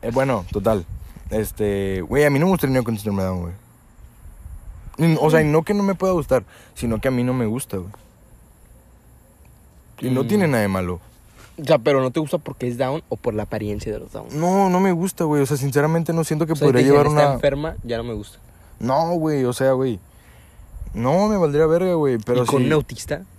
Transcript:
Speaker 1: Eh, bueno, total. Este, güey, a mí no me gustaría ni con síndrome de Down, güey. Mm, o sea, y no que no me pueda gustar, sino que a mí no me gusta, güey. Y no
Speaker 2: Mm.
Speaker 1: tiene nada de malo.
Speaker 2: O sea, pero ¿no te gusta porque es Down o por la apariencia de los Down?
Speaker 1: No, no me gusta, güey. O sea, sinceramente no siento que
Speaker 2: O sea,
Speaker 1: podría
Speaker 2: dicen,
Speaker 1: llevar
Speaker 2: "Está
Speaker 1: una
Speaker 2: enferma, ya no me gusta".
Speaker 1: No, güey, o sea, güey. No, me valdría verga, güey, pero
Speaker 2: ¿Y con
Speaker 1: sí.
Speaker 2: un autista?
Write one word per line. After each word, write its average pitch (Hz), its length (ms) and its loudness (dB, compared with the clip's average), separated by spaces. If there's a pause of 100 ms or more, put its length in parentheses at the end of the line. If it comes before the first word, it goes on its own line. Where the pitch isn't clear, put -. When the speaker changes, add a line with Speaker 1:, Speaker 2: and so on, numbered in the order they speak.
Speaker 1:
Eh, - 100 -4
bueno, 127 380 0
total. 104 340 0 (460)
Este, 98 680 -2
güey, 135 240 0
a 147 60 6
mí 139 80 2
no 160 80 4
me 190 60 4
gustaría 139 260 0
ni 123 60 0
con 113 120 -2
síndrome 101 260 -2
de 92 60 -2
Down, 92 140 -4
güey. 87 120 -8 (1600)
Mm, 151 80 2
o 151 100 4
sea, 156 120 6
y - 20 4
no 151 180 4
que 208 120 -2
no 202 80 0
me 196 120 0
pueda 185 200 0
gustar, 135 280 2 (320)
sino 113 260 -4
que 135 80 -2
a - 20 2
mí 123 120 0
no 123 120 0
me 123 120 -2
gusta, 110 300 -6
güey. 92 160 -10 (2000)
Y 127 100 -4
no 127 140 0
Speaker 2:
Mm. 117 40 -4
Speaker 1:
tiene 196 200 2
nada 123 140 2
de 101 60 0
malo. 90 320 -2 (600)
Speaker 2:
O 151 40 -10
sea, 147 140 4
pero 139 220 2
¿no 131 120 -2
te 165 80 -2
gusta 156 180 -4
porque 131 300 -8
es 120 100 -6
Down 135 300 -2
o - 80 -6
por 110 180 -4
la 107 80 -4
apariencia 104 500 -6
de 104 60 -8
los - 140 -16
Down? 107 200 -12
Speaker 1:
No, 180 380 2
no 180 100 2
me 190 120 2
gusta, 175 320 -2
güey. 147 180 2
O 135 40 2
sea, 147 100 -2
sinceramente 147 560 0
no 165 100 0
siento 156 240 -2
que 156 60 -2
Speaker 2:
O 160 40 0
sea, 143 100 2
Speaker 1:
podría 123 180 4
Speaker 2:
dicen, 139 80 6
Speaker 1:
llevar 143 160 6
Speaker 2:
"Está 147 180 4
Speaker 1:
una 139 80 2
Speaker 2:
enferma, 143 480 -2
ya 117 140 -4
no 117 80 -6
me 120 100 -6
gusta". 104 240 -12 (400)
Speaker 1:
No, 143 380 0
güey, 151 280 0
o 123 80 0
sea, 135 200 2
güey. 127 260 0 (960)
No, 151 340 2
me 214 80 2
valdría 160 300 2
verga, 175 280 2
güey, 139 300 2
pero 120 200 0
Speaker 2:
¿Y - 20 0
con 135 160 2
Speaker 1:
sí. 127 40 2
Speaker 2:
un 156 80 2
autista? - 480 -4 (160)